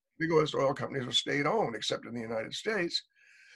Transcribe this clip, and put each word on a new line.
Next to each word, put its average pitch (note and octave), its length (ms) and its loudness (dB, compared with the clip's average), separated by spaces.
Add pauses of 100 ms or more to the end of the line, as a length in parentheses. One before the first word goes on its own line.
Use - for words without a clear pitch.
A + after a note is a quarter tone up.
(200)
biggest D#3+ 340 4
oil C#3 200 2
companies B2+ 320 -4
are B2+ 60 -8
state-owned, C#3+ 600 2
except - 320 -4
in A2+ 80 -10
the A#2+ 60 -4
United A2+ 340 -4
States. G3+ 480 -2 (540)